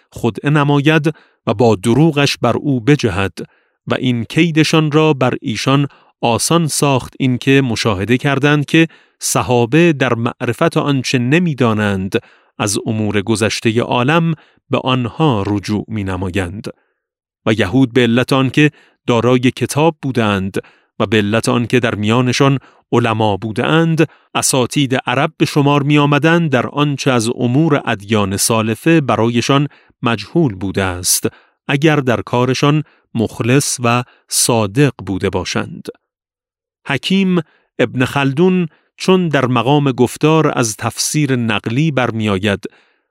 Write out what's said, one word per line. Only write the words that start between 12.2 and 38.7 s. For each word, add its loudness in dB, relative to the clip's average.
از -2
امور -2
گذشته -2
عالم 0
به 0
آنها 0
رجوع -4
می‌نمایند. -6
و 2
یهود 2
به 2
علت 2
آنکه 2
دارای 2
کتاب 0
بودند -2
و 0
به 0
علت 0
آنکه 0
در -2
میانشان 2
علما 0
بودند، 0
اساتید 0
عرب -2
به 2
شمار 2
می‌آمدند 2
در 0
آنچه -2
از 2
امور 2
ادیان -2
سالفه 0
برایشان 0
مجهول -2
بوده -4
است، -4
اگر 2
در 0
کارشان 0
مخلص 0
و 2
صادق 0
بوده -2
باشند. -6
حکیم 0
ابن 0
خلدون 0